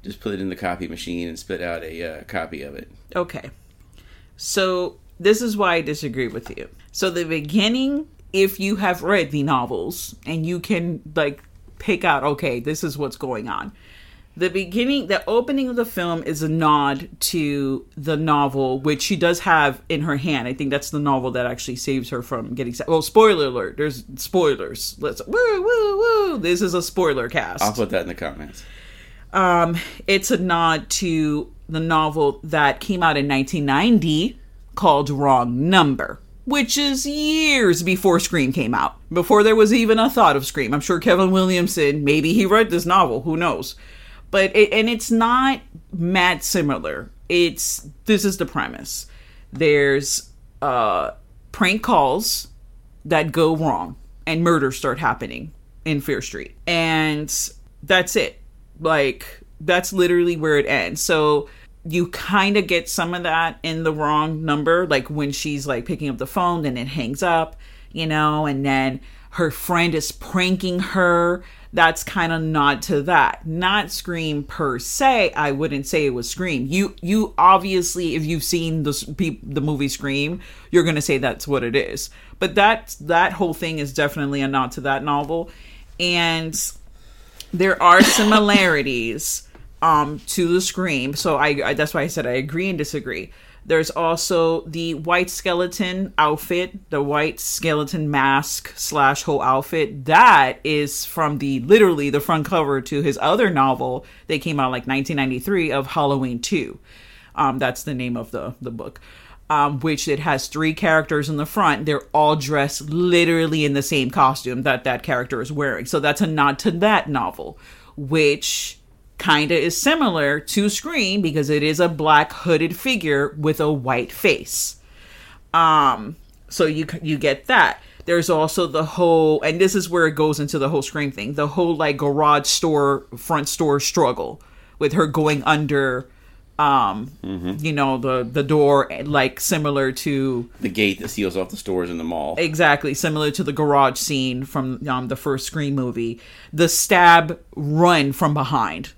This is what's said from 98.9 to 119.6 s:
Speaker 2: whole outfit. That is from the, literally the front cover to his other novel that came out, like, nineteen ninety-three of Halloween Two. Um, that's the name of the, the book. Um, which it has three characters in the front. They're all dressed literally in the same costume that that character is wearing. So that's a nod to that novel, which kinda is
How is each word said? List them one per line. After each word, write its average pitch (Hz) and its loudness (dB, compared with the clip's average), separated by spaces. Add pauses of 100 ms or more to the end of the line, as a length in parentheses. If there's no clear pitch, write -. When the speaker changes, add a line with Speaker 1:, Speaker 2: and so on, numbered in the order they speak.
Speaker 2:
whole 147 0
outfit. 139 0
That 156 8
is 147 -2
from 147 -2
the, 135 -2
literally 165 6
the 143 2
front 156 0
cover 143 0
to 143 -4
his 147 0
other 202 4
novel 131 2 (220)
that 156 -2
came 151 -2
out, 131 2
like, 127 -4
nineteen 135 -2
ninety-three 139 -2
of 135 -2
Halloween 131 -2
Two. 135 -4 (560)
Um, 135 0
that's 131 -2
the 151 -6
name 123 -4
of 117 -10
the, 110 -8
the - -10
book. - -12 (480)
Um, 143 2
which 156 -2
it 143 0
has 147 -2
three 156 -2
characters 156 2
in 151 -2
the 151 -2
front. 156 0
They're 143 -2
all 151 4
dressed 143 -2
literally 165 2
in 143 2
the 139 0
same 135 0
costume 131 0
that 127 0
that 123 -2
character 127 -4
is 127 -6
wearing. 135 -4
So 147 -2
that's 147 0
a 202 2
nod 143 2
to - 0
that 190 2
novel, 117 -6 (380)
which 147 0 (380)
kinda 151 2
is 165 0